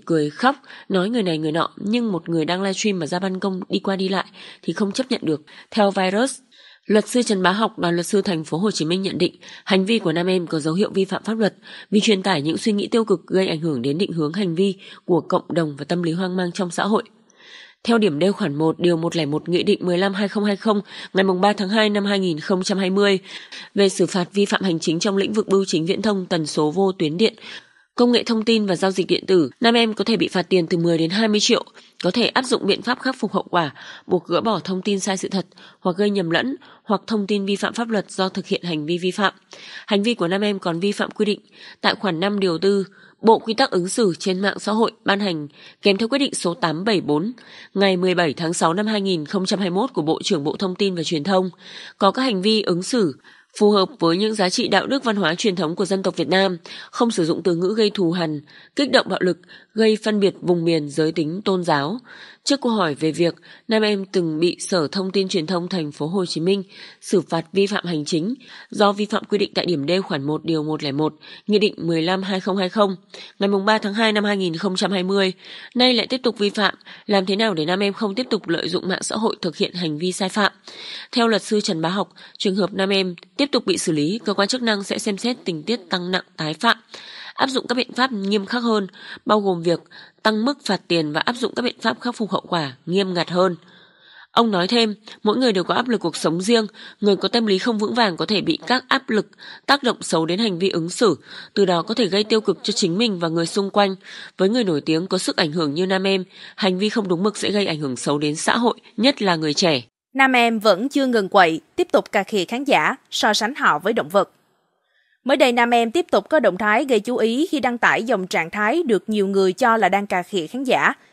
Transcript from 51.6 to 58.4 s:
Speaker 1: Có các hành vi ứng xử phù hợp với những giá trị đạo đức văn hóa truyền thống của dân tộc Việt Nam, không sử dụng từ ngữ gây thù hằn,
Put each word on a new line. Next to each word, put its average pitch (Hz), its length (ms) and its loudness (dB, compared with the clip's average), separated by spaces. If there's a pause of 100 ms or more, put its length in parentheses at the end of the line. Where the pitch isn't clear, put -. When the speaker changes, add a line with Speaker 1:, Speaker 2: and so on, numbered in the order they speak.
Speaker 1:
Có 196 120 6
các 254 120 0
hành 214 200 0
vi 214 200 4
ứng 175 200 0
xử 190 320 0 (440)
phù 208 120 6
hợp 196 180 4 (100)
với 165 180 4
những 214 180 0
giá 190 160 2
trị - 180 0
đạo 202 180 2
đức 262 180 -2
văn 220 120 0
hóa 170 180 0
truyền 185 220 0
thống 170 200 -2
của 202 80 -2
dân 190 180 -2
tộc 185 140 -2
Việt 147 120 -2
Nam, 185 300 2 (320)
không 233 200 0
sử 190 140 0
dụng 156 180 -2
từ 175 120 2
ngữ 185 220 0
gây 214 140 2
thù 185 220 0
hằn, 160 280 -2 (360)